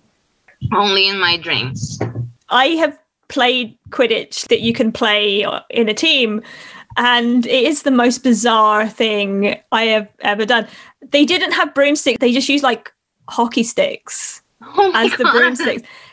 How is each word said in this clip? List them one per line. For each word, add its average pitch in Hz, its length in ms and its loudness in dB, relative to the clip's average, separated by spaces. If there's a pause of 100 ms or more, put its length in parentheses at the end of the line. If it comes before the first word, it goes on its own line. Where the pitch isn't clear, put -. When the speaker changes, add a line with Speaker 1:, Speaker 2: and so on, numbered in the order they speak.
(760)
Speaker 1:
Only 196 340 2
in 196 100 -4
my 175 200 0
dreams. 135 600 -6 (520)
Speaker 2:
I 254 160 2 (100)
have 294 220 -2 (300)
played 247 500 -2 (100)
Quidditch - 600 -2
that 240 120 2
you 226 140 0
can 226 180 0
play 208 540 0 (240)
in 226 180 0
a 214 60 -2
team, 233 480 0 (560)
and 240 480 2
it 247 180 2
is 294 200 -2
the 285 60 0
most 240 320 2
bizarre 220 640 2
thing 202 680 -2 (160)
I 226 120 0
have 214 240 0 (120)
ever 208 240 -2
done. 226 240 0 (420)
They 294 140 4
didn't 370 280 0
have 330 220 -2
broomsticks. 285 440 2
They 247 140 2
just 269 180 0
used, 277 140 0
like, 233 280 -4 (380)
hockey 247 320 0
sticks - 800 -6 (200)
Speaker 1:
Oh 381 300 0
my 226 120 2
Speaker 2:
as 233 120 0
the 247 80 -2
Speaker 1:
God. - 80 4
Speaker 2:
broomsticks. 247 500 0 (300)